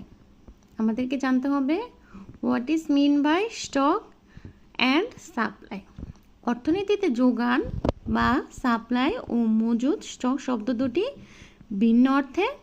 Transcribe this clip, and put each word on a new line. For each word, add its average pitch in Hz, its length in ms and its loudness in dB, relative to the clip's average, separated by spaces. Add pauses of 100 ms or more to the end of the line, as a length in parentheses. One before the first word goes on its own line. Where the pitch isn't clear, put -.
(800)
আমাদেরকে 247 380 0
জানতে 262 320 0
হবে 285 340 0 (600)
what 247 240 -2
is 320 220 0
mean 285 340 4
by 311 180 2 (240)
stock 285 360 0 (760)
and 285 300 2 (280)
supply। 202 420 -6 (640)
অর্থনীতিতে 381 680 0
যোগান 240 520 2 (460)
বা 233 340 2 (200)
সাপ্লাই 247 500 0 (160)
ও - 60 -4
মজুদ 233 680 2
স্টক - 380 -4
শব্দ 240 300 -4
দুটি 262 340 0 (680)
ভিন্ন 233 380 6
অর্থে 277 360 0 (160)